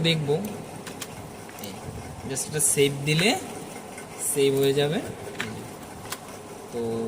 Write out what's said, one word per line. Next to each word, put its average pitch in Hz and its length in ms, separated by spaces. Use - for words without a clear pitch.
দেখব। 156 200
just 135 200
এটা 151 120
সেভ 143 180
দিলে 165 200
সেভ 139 200
হয়ে 139 200
যাবে। 151 180
তো 120 80